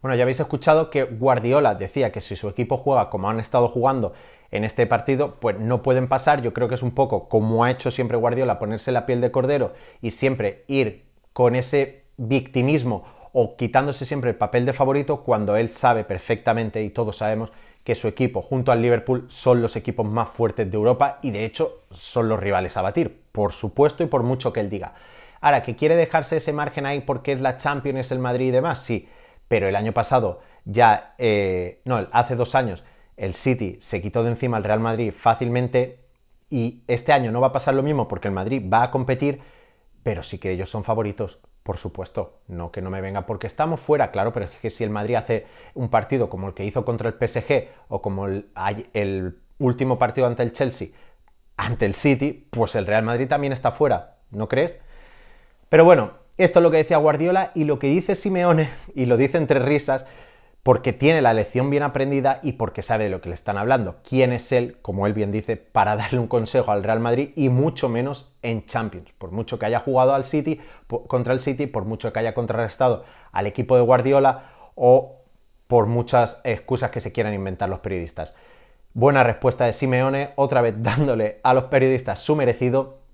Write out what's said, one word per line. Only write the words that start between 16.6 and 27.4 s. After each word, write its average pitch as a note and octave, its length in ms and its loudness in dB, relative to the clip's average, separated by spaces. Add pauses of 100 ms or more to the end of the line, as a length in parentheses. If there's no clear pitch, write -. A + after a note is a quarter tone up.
y G#2+ 60 -6
todos G#2+ 260 -4
sabemos A2 360 -4 (320)
que A#2 120 -2
su - 120 -6
equipo B2+ 360 -2
junto C3 280 0
al A#2 100 4
Liverpool A#2+ 480 0
son B2 320 2
los A#2 140 -2
equipos A2 300 -4
más G#2+ 240 -2
fuertes A2 400 -2
de G2+ 80 -4
Europa B2 460 2
y C3+ 80 -4
de G#2 140 -6
hecho - 440 -6
son - 400 -4
los G#2+ 100 0
rivales F#2+ 380 -2
a F#2+ 60 -2
batir, G#2 480 -4
por G2+ 220 -2
supuesto C#3+ 500 0
y D#3+ 40 -2
por B2 140 0
mucho B2+ 320 -2
que A2+ 60 -4
él G2+ 100 -4
diga. F#2 240 -10 (460)
Ahora, C#3+ 240 2
que A#2+ 120 -6
quiere D#3 200 2
dejarse E3 420 0
ese D3 160 -4
margen D3 320 -4
ahí C#3 160 -4
porque C3+ 300 -4
es C3 100 -2